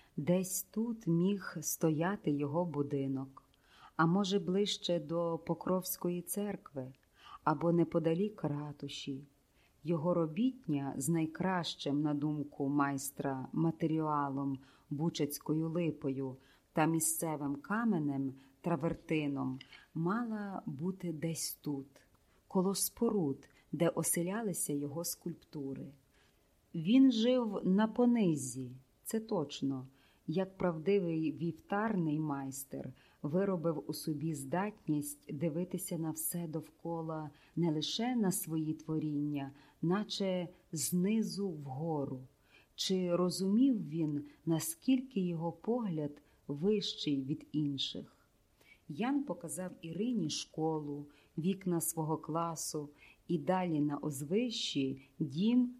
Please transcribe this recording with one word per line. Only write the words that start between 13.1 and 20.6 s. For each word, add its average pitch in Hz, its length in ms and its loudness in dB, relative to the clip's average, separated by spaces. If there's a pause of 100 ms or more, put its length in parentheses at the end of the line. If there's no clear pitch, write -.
матеріалом, 151 1080 2 (320)
бучацькою 156 800 0
липою 139 680 -2 (360)
та 156 140 4
місцевим 156 720 0
каменем, 147 760 0 (260)
травертином, 147 960 -2 (360)
мала 208 720 -2